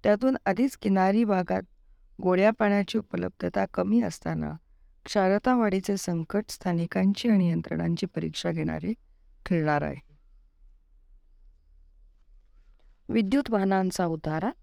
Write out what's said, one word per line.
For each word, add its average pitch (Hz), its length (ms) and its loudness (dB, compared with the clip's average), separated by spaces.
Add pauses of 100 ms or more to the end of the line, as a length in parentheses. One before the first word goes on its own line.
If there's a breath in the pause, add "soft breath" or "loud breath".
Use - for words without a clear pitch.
त्यातून 220 420 4
आधीच 220 320 2
किनारी 196 460 2
भागात 185 380 0 (600)
गोड्या 185 300 4
पाण्याची 202 460 0
उपलब्धता 180 680 -4
कमी 202 360 0
असताना 160 520 -6 (520)
क्षारता 202 500 2
वाढीचे 196 420 0
संकट 175 520 -4
स्थानिकांची 190 800 -2
आणि 185 220 4
यंत्रणांची 165 540 -2
परीक्षा - 460 -6
घेणारे 156 420 -4 (520)
ठरणार 151 360 0
आहे. 143 340 -10 (3000)
विद्युत 226 420 0
वाहनांचा 190 540 0
उतारा. 160 440 -4 (120)